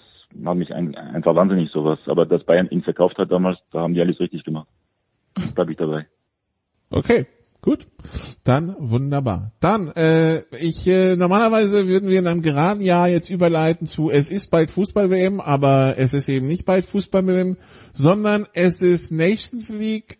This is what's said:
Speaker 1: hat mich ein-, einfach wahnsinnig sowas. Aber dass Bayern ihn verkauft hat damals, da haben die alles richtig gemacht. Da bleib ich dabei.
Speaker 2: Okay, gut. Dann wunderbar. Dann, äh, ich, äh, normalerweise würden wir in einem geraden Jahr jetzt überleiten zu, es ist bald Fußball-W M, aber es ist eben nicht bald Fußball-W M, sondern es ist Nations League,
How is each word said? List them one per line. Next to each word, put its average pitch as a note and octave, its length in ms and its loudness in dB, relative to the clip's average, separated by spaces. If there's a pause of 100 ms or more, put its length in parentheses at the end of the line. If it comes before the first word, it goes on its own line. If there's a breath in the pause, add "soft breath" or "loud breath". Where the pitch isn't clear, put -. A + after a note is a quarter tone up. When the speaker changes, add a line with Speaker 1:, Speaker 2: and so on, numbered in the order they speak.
(440)
Speaker 1:
hat F2 120 -2
mich E2+ 160 -4
ein-, E2 220 -6
einfach E2 400 -2
wahnsinnig F2+ 380 2
sowas. D#2 340 0
Aber E2 180 2
dass E2 200 -2
Bayern F2 260 2
ihn F2 120 -2
verkauft - 360 -2
hat F2+ 140 -2
damals, F2+ 260 0 (140)
da D#2+ 80 -6
haben E2+ 140 -2
die F2 60 0
alles E2+ 200 0
richtig E2+ 240 -6
gemacht. D#2 240 -10 (680)
Da - 60 -6 (100)
bleib F2 180 -2
ich D#2 60 -8
dabei. D#2 300 -4 (840)
Speaker 2:
Okay, E3+ 360 0 (340)
gut. - 280 -2 (560 loud breath)
Dann E3 340 0
wunderbar. B2+ 800 -2
Dann, F#3 300 0
äh, D#3+ 540 2 (180)
ich, E3 260 -4
äh, F#3 300 4
normalerweise G3+ 720 2
würden F#3+ 200 0
wir F#3 120 2
in F3+ 80 -2
einem E3+ 140 -2
geraden E3 380 0
Jahr F3 280 2
jetzt F3 220 0
überleiten E3 580 0
zu, D#3 220 -2
es C#3+ 200 2
ist - 220 -6
bald D#3+ 180 2
Fußball-W F#3+ 500 0
M, F#3+ 200 0
aber C#3 580 2
es C3 160 0
ist C#3+ 140 -4
eben C3+ 180 -2
nicht E3+ 180 -4
bald F#3 200 2
Fußball-W F#3+ 560 0
M, F#3 160 -2 (360 loud breath)
sondern G#3 600 2
es F3 280 0
ist F3+ 300 2
Nations G#3+ 600 -2
League, A3 500 -8